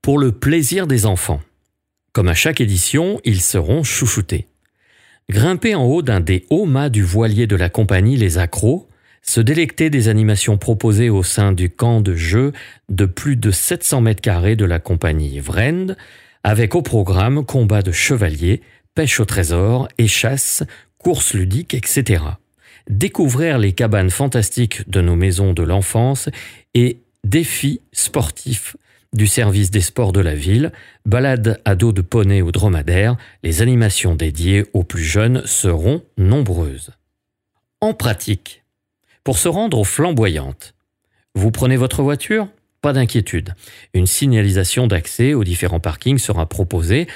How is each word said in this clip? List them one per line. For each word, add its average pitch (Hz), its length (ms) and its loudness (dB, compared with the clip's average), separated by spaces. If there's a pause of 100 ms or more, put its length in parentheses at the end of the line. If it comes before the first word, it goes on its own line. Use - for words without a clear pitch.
Pour 143 160 2
le 131 140 2
plaisir 160 540 0
des 123 200 2
enfants. 87 340 -2 (720)
Comme 90 160 2
à 82 60 2
chaque - 260 0
édition, 135 640 0
ils 101 160 2
seront 101 440 0
chouchoutés. - 640 -4 (840)
Grimper 175 440 2
en 143 100 0
haut 151 180 2
d'un 113 180 0
des 90 300 0
hauts 185 160 2
mâts 143 240 0
du 107 120 2
voilier 107 440 2
de 101 100 2
la 85 140 0
compagnie 107 480 2
Les 92 180 2
Accros, 107 500 0 (360)
se - 180 0
délecter 160 480 0
des 127 200 2
animations 107 500 2
proposées 110 500 2
au 98 140 2
sein 101 300 0
du 87 180 0
camp 113 320 0
de 98 120 0
jeu 98 380 0 (380)
de 98 160 0
plus 135 300 -2
de 107 140 0
sept 175 320 -2
cents 135 200 0
mètres 113 180 2
carrés 95 360 0
de 104 100 0
la 85 120 0
compagnie 78 640 -2
Vrend, 139 540 -2 (500)
avec 107 300 0
au 175 80 2
programme 110 640 0
combat 107 360 2
de 92 100 -2
chevaliers, 85 680 0 (340)
pêche 156 260 0
au 107 40 4
trésor, 95 640 0 (100)
échasse, - 680 0 (340)
courses - 360 -2
ludiques, 98 400 -2
et 123 100 -4
cetera. 85 560 -2 (480)
Découvrir 139 680 0
les 101 140 2
cabanes 104 380 2
fantastiques 120 800 -2
de 92 100 0
nos 87 140 2
maisons 92 380 2
de 85 100 -2
l'enfance 113 680 0 (460)
et 123 280 2 (200)
défis 143 600 -2 (100)
sportifs - 840 -6 (360)
du 104 140 2
service 101 440 2
des 101 100 0
sports - 320 -2
de 98 80 2
la 80 140 0
ville, 104 380 0 (320)
balades 117 600 0
à 98 120 2
dos 113 160 2
de 95 80 0
poney 98 420 2
ou 87 100 -2
dromadaire, 87 640 2 (260)
les 82 200 -2
animations 110 540 2
dédiées 82 560 0
aux 95 100 0
plus 85 220 -6
jeunes 107 420 0
seront 90 580 0 (120)
nombreuses. 90 760 0 (880)
En 214 140 0
pratique, - 720 -6 (580)
pour 131 160 -2
se - 100 0
rendre 175 300 -2
aux 104 60 0
Flamboyantes, 95 920 -2 (600)
vous 107 180 0
prenez 131 240 0
votre 127 260 -2
voiture ? 190 460 -2 (320)
Pas 147 140 0
d'inquiétude. 110 600 -2 (380)
Une 92 140 2
signalisation 107 800 0
d'accès 113 480 0
aux 113 100 0
différents 87 360 -2
parkings 120 380 -2
sera 85 300 -2
proposée, 95 680 -2